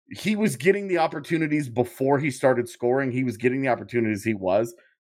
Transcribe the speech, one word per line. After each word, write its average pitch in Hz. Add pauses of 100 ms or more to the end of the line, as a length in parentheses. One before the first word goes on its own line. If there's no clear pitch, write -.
(120)
he 190
was 202
getting 202
the 180
opportunities 156
before 131
he 151
started 127
scoring. 127
He 127
was 120
getting 120
the 135
opportunities 107
he 113
was 98 (300)